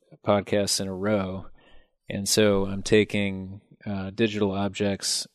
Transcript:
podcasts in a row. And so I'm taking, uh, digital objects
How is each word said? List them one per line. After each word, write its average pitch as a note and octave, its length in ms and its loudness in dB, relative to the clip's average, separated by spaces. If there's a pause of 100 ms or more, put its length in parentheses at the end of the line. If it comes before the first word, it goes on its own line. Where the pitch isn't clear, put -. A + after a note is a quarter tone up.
(280)
podcasts G2+ 540 2
in G2 80 -4
a F#2+ 40 -6
row. F#2+ 520 -2 (640)
And G2+ 180 -4
so G2+ 380 4
I'm G2 180 -6
taking, G2+ 800 0 (240)
uh, F#2+ 240 -6
digital G#2 420 0
objects G2 840 -2